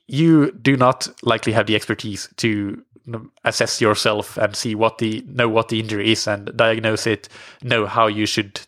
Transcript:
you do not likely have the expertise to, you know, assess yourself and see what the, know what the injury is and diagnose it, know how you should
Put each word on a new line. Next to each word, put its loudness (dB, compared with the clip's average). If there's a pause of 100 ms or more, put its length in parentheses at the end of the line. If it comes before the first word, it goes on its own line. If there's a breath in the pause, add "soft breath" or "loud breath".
you 4
do 2
not 2 (140)
likely 0
have 2
the 0
expertise -6
to, -4 (220)
you -14
know, -12 (140)
assess -2
yourself 0
and -2
see -4
what 0
the, -4
know -2
what 0
the -2
injury -2
is 0
and -4
diagnose 0
it, -4 (320 loud breath)
know 0
how 2
you 0
should -4 (120)